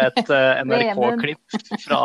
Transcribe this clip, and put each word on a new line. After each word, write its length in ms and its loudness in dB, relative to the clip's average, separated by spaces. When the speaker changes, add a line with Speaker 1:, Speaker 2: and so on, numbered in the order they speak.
Speaker 1:
et, 200 -2
eh, 340 2
Speaker 2:
<laughs> 60 -4
Speaker 1:
N 80 0
R 160 2
K-klipp 680 -2
fra 260 -2